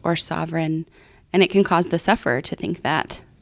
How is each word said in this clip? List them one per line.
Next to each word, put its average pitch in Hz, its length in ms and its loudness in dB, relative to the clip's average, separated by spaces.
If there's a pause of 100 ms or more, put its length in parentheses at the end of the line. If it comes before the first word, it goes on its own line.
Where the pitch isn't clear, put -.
or 170 140 2
sovereign, 160 680 -2 (460)
and 190 100 4
it 175 80 4
can 196 140 4
cause 175 240 2
the 170 100 0
sufferer 147 440 0
to - 140 -8
think - 280 -6
that. - 380 -4 (200)